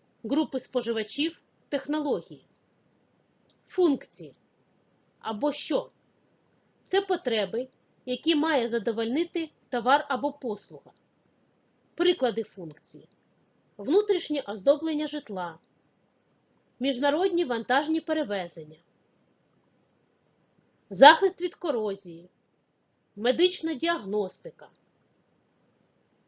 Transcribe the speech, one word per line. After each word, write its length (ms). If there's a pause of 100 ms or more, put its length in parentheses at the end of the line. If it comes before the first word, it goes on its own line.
(240)
групи 360
споживачів, 800 (280)
технології. 760 (1200)
Функції 680 (880)
або 320
що? 380 (920)
Це 180
потреби, 680 (380)
які 300
має 320
задовольнити 840 (200)
товар 400
або 220
послуга. 600 (1040)
Приклади 480
функції: 640 (680)
внутрішнє 680
оздоблення 600
житла, 520 (1200)
міжнародні 680
вантажні 560
перевезення, 760 (2000)
захист 520
від 140
корозії, 720 (880)
медична 580
діагностика. 960 (1600)